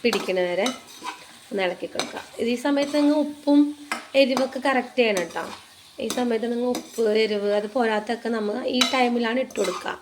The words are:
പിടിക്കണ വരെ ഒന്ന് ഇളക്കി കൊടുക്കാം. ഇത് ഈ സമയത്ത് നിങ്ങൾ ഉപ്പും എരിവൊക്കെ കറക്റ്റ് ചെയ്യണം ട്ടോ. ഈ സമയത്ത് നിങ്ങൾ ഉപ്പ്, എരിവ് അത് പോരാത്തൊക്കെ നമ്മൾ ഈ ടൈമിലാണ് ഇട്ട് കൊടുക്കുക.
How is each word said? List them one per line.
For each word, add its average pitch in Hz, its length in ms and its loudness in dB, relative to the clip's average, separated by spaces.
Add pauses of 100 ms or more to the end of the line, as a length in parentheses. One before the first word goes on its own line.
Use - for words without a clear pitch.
പിടിക്കണ 202 340 0 (120)
വരെ 185 180 0 (840)
ഒന്ന് 196 160 -2
ഇളക്കി 180 280 -6
കൊടുക്കാം. - 300 -8 (160)
ഇത് 233 160 0
ഈ - 100 -4
സമയത്ത് 285 340 2
നിങ്ങൾ 294 240 4
ഉപ്പും 294 340 4 (640)
എരിവൊക്കെ 262 380 2 (100)
കറക്റ്റ് 254 320 0
ചെയ്യണം 196 320 2
ട്ടോ. 165 100 -6 (640)
ഈ - 20 -4 (120)
സമയത്ത് 233 340 0
നിങ്ങൾ 240 240 0
ഉപ്പ്, - 260 -4 (200)
എരിവ് 208 260 0 (100)
അത് 214 160 -4
പോരാത്തൊക്കെ 226 600 -2
നമ്മൾ 208 180 -2 (220)
ഈ - 20 2 (140)
ടൈമിലാണ് 240 500 2
ഇട്ട് 254 160 -10
കൊടുക്കുക. 185 320 -4 (100)